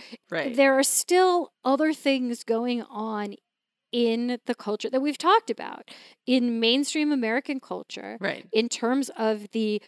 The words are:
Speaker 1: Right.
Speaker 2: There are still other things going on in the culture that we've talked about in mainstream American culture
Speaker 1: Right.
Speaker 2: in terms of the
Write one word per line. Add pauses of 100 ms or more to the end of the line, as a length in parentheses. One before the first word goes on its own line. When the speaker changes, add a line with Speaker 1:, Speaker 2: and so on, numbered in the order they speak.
(280)
Speaker 1:
Right.
Speaker 2:
There
are
still (120)
other
things
going
on (560)
in
the
culture
that
we've
talked
about (380)
in
mainstream
American
culture
Speaker 1:
Right.
Speaker 2:
in
terms
of
the